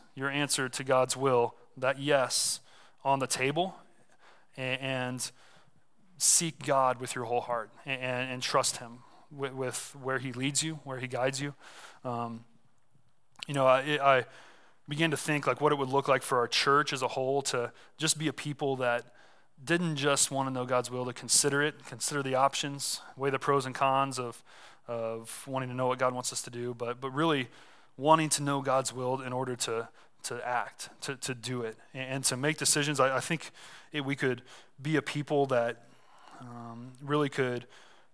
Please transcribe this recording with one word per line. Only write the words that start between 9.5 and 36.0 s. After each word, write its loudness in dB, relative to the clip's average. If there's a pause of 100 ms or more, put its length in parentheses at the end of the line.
with -6
where 0
he -6
leads 0
you, -4
where -10
he -8
guides 0
you. -4 (500)
Um, -6 (1040)
you -6
know, 4
I, 6
I 2 (640)
began 2
to 0
think, 0
like, 2
what 6
it 2
would -2
look 2
like 4
for 2
our 2
church 4
as -2
a 0
whole 0
to -2 (260)
just 0
be 0
a -2
people -2
that 0 (580)
didn't 2
just 2
wanna -2
know -4
God's 0
will, -4
to -6
consider 2
it, -2
consider -4
the -2
options, 0 (140)
weigh -2
the 0
pros 2
and -8
cons 2
of, -8 (460)
of -6
wanting -4
to -6
know 2
what 0
God 4
wants -4
us -6
to -10
do, -6
but, -6
but -6
really 2 (480)
wanting 6
to 0
know 0
God's 2
will -2
in -6
order -2
to, -4 (340)
to -6
act, -4 (120)
to, -6
to -6
do -6
it, -6 (180)
and, -8
and -4
to 2
make 0
decisions. 2
I, 6
I 2
think -4 (400)
it, -4
we -2
could 0 (380)
be 0
a 4
people 0
that, 0 (560)